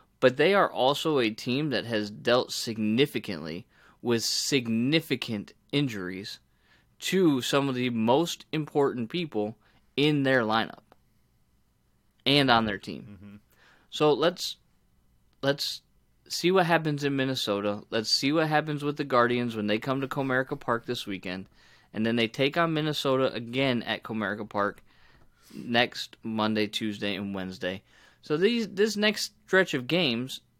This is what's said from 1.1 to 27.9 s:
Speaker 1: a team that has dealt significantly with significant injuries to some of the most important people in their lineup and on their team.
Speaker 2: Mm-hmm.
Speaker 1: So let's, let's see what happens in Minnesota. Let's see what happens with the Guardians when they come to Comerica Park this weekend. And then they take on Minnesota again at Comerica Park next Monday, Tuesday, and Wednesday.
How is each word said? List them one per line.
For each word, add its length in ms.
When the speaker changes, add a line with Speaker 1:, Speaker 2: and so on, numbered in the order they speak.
Speaker 1:
a 100
team 400
that 160
has 240
dealt 420
significantly 1160
with 220
significant 1300
injuries 680
to 420
some 280
of 60
the 160
most 600
important 580
people 460
in 280
their 180
lineup 380
and 260
on 140
their 120
team. 400
Speaker 2:
Mm-hmm. 180
Speaker 1:
So 240
let's, 440
let's 400
see 240
what 140
happens 400
in 100
Minnesota. 760
Let's 220
see 220
what 140
happens 360
with 140
the 80
Guardians 500
when 120
they 120
come 220
to 60
Comerica 520
Park 260
this 220
weekend. 380
And 120
then 120
they 100
take 300
on 160
Minnesota 600
again 500
at 200
Comerica 440
Park 360
next 680
Monday, 460
Tuesday, 480
and 180
Wednesday. 480